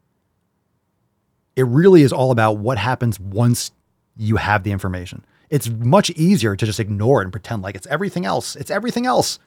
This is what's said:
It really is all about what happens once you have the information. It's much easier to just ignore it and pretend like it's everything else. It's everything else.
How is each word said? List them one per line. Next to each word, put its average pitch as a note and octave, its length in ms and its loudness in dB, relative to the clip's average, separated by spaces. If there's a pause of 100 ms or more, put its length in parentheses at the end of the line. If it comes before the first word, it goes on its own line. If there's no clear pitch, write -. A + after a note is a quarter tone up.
(1600)
It C3 80 0
really D#3 400 6
is B2+ 100 4
all C3 180 0
about A2 260 2
what A2 200 -4
happens A#2 420 -2
once G#2+ 520 -2 (440)
you A2 220 0
have G2+ 260 0
the G#2 80 -4
information. F#2 540 -8 (240)
It's C#3 200 -2
much A#2 420 2
easier D#3 440 2
to A2+ 100 -4
just G#2+ 140 -2
ignore G#2+ 420 0
it F#2+ 40 -2
and F#2 60 -8
pretend G#2+ 300 -10
like G2 140 -10
it's - 120 -20
everything F3 380 -6
else. E3+ 300 -6
It's - 160 -12
everything A#3 340 -4
else. A#3+ 420 -2